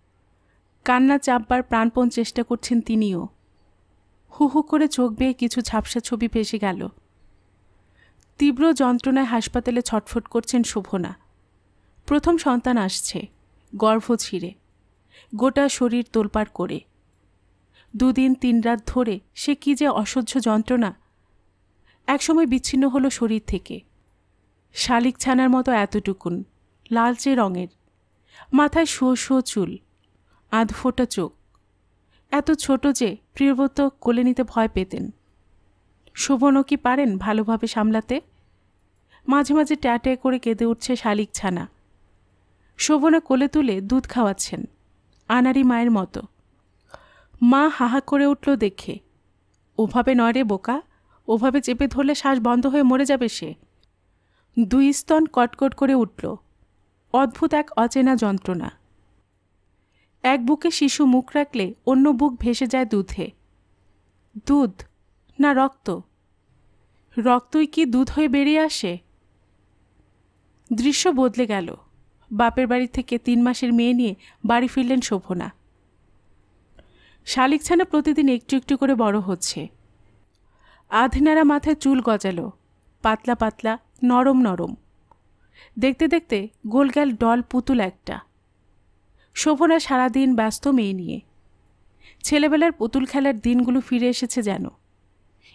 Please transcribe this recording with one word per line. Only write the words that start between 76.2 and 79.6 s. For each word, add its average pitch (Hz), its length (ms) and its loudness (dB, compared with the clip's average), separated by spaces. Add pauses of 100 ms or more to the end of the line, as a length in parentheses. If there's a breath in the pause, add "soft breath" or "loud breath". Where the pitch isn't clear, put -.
শালিকছানা 302 580 0
প্রতিদিন 302 440 2
একটু 247 280 0
একটু 262 200 0
করে 269 180 2
বড় 214 260 0
হচ্ছে। 180 480 -6 (1200 soft breath)